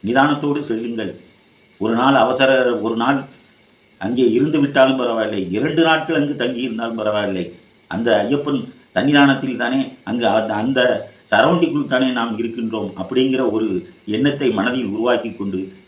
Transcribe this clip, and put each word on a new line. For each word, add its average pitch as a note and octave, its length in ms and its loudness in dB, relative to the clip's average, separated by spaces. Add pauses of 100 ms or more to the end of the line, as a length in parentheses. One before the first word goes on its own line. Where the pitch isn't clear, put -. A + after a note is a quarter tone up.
நிதானத்தோடு C#3+ 560 0
செல்லுங்கள். A2+ 520 -6 (680)
ஒரு A2 140 0
நாள் B2+ 200 4
அவசர, C3 360 4 (300)
ஒரு A2+ 160 -2
நாள் B2+ 220 0 (800)
அங்கே B2 320 0
இருந்து D3 280 2
விட்டாலும் C3+ 400 4
பரவாயில்லை, A2 500 -2
இரண்டு D3 320 0
நாட்கள் D#3+ 380 2
அங்கு C#3+ 160 -2
தங்கி B2 240 -4
இருந்தாலும் A#2 400 -6
பரவாயில்லை. G2+ 440 -2 (460)
அந்த A2+ 260 -2
ஐயப்பன் C#3 440 0 (340)
சன்னிதானத்தில் C3+ 680 4
தானே B2+ 180 0 (240)
அங்கு A2+ 240 -2
அந்த, G#2+ 260 0
அந்த B2 260 0 (500)
சரௌண்டிங்குள் C#3+ 560 2
தானே C3 240 0
நாம் A#2 280 -4
இருக்கின்றோம் A2 580 -4
அப்படிங்கிற B2+ 540 0
ஒரு G#2 380 -2 (180)
எண்ணத்தை C3+ 440 0
மனதில் A#2+ 340 -2
உருவாக்கி A2 480 -2
கொண்டு, F#2+ 400 -8 (160)